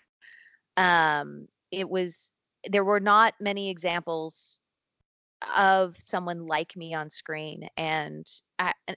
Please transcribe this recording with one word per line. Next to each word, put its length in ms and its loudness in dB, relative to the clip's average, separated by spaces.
Um, 720 2
it 180 -4
was, 420 -6
there 140 2
were 160 2
not 400 6
many 300 -4
examples 920 -6
of 400 6
someone 420 -6
like 280 -2
me 180 -10
on 160 -6
screen. 580 -10
And 480 -4
I, 160 0
n-, 80 -8